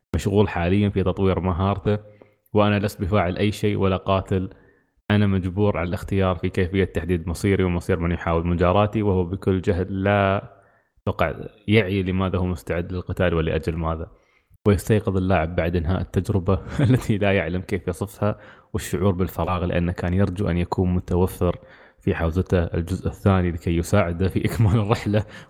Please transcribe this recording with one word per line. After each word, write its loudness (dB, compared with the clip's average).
مشغول 2
حاليًا 2
في -2
تطوير 0
مهارته، 0
وأنا 4
لست -4
بفاعل 0
أي 2
شيء -2
ولا 0
قاتل، -2
أنا 4
مجبور 0
على -4
الاختيار 0
في -4
كيفية 0
تحديد -2
مصيري 0
ومصير 0
من 0
يحاول 0
مجاراتي، 2
وهو 2
بكل -2
جهد -2
لا 0
أتوقع 0
يعي 2
لماذا 0
هو 0
مستعد -4
للقتال 0
ولأجل 0
ماذا." -4
ويستيقظ 2
اللاعب 2
بعد 0
إنهاء 0
التجربة 0
<laughs> -8
التي 2
لا 2
يعلم 0
كيف -6
يصفها، -4
والشعور 0
بالفراغ، -2
لأنه 0
كان -4
يرجو 0
أن 0
يكون 0
متوفر 0
في -2
حوزته 0
الجزء -4
الثاني 2
لكي -2
يساعده 0
في -2
إكمال 2
الرحلة 0